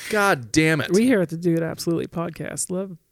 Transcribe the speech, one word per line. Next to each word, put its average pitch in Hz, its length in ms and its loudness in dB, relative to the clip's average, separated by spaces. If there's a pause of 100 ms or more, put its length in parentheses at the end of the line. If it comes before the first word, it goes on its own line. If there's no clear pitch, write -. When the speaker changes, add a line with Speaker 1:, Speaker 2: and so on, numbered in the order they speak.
Speaker 1:
God 190 440 0
damn 160 260 4
it. 127 140 -2
Speaker 2:
We 208 120 6
here 254 140 4
at 170 100 2
the 165 60 -6
Dude 165 260 0
Absolutely 165 460 -2
podcast - 640 -8
love 185 240 -6 (160)